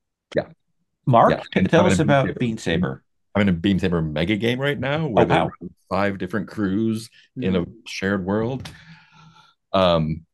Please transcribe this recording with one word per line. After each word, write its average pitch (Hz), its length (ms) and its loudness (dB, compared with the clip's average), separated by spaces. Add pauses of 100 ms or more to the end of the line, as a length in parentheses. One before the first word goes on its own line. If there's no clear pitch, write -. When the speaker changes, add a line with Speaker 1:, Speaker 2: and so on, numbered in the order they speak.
(340)
Speaker 1:
Yeah. - 100 -2 (600)
Speaker 2:
Mark, 135 280 6
Speaker 1:
Yeah, - 60 -2
Speaker 2:
t-, - 60 -12 (160)
Speaker 1:
and 185 100 2
Speaker 2:
tell 165 120 6
Speaker 1:
I'm 196 100 4
Speaker 2:
us 180 60 2
Speaker 1:
a 160 40 2
Speaker 2:
about 139 240 2
Speaker 1:
Beam - 60 -4
Saber. - 60 -10
Speaker 2:
Beam 113 200 -2
Saber. 85 440 -2 (320)
Speaker 1:
I'm 101 80 2
in 101 80 4
a - 20 4
Beam 87 260 0
Saber 87 240 0
mega 80 340 -2
game 117 220 -2
right 143 200 -4
now 147 280 -4
where 117 180 2
Speaker 2:
Oh, - 40 -2
Speaker 1:
they 160 60 2
Speaker 2:
wow. 165 160 0 (100)
Speaker 1:
run - 100 -14 (200)
five 98 280 0
different 92 300 -4
crews 110 600 -2 (300)
in 95 140 0
a 90 80 2
Speaker 3:
Mm-hmm. 85 100 -8 (140)
Speaker 1:
shared 95 380 -4
world. 113 440 -4 (1040)
Um, 82 600 2